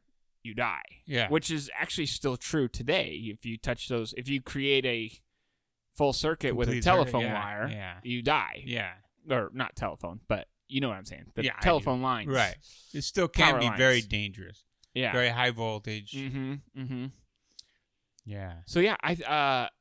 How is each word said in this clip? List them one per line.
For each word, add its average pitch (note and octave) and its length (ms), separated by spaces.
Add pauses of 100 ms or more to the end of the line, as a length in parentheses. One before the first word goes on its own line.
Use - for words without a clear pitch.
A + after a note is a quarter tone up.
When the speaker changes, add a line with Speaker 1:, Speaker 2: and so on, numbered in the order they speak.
(440)
Speaker 1:
you A2+ 100
die. G#2+ 300 (220)
Speaker 2:
Yeah. A#2+ 240
Speaker 1:
Which D#3 220
is D3 240
actually D#3 300
still C3 320
true C#3+ 300
today. A#2+ 480
If G#2+ 300
you A2+ 120
touch - 300
those, A2+ 260
if B2 160
you C#3 120
create C#3 440
a A2+ 260 (840)
full C#3+ 180
circuit D3+ 420
with A#2+ 140
a B2 40
Speaker 2:
Complete A#2 100
circuit, F3+ 120 (160)
Speaker 1:
telephone B2 120
Speaker 2:
yeah, A#2+ 100
Speaker 1:
wire, G#2 360
Speaker 2:
yeah. F#2 340
Speaker 1:
you B2 180
die. C3 440
Speaker 2:
Yeah. A2+ 280 (360)
Speaker 1:
Or A#2+ 240
not B2+ 220
telephone, F2+ 520
but G2+ 200 (200)
you C3+ 140
know C3+ 60
what G2+ 100
I'm F#2 80
saying. - 300
The A2 80
Speaker 2:
Yeah, B2 140
I - 20
do. - 60
Speaker 1:
telephone C3+ 360
lines. B2+ 280
Speaker 2:
Right. A2 260 (380)
It D3 80
still F3+ 260
can D3+ 320
Speaker 1:
Power - 0 (120)
Speaker 2:
be G#2 60
very C3 180
Speaker 1:
lines. A2 120
Speaker 2:
dangerous. G2 580 (280)
Speaker 1:
Yeah. B2 200
Speaker 2:
Very B2 160
high B2 220
voltage. G#2+ 640
Speaker 1:
Mm-hmm. C3+ 400 (240)
Mm-hmm. B2+ 280 (1200)
Speaker 2:
Yeah. G2 280 (120)
Speaker 1:
So - 140
yeah, G3+ 220
I, E3 120
uh, C#3 560 (120)